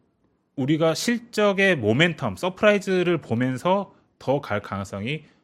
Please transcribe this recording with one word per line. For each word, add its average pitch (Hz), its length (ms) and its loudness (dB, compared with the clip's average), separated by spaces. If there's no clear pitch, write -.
우리가 156 400 2
실적의 202 840 0
모멘텀, 120 600 0
서프라이즈를 185 800 0
보면서 131 760 -2
더 139 240 -2
갈 104 200 -4
가능성이 104 640 -8